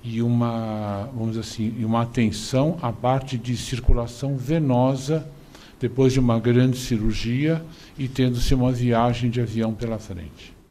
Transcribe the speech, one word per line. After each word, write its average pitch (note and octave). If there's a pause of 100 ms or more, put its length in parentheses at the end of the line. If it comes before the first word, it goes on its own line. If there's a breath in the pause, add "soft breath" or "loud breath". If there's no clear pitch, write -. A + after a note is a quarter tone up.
e A2+
uma, A2+
vamos A2+
dizer A2+
assim, A2
e A2+
uma A2+
atenção B2+
à A#2+
parte C3
de A#2+
circulação B2
venosa C#3 (540 loud breath)
depois B2+
de C3
uma A#2+
grande B2
cirurgia B2 (320 loud breath)
e C3+
tendo-se B2
uma B2+
viagem A#2+
de A#2+
avião A2
pela A2+
frente. E2+ (180)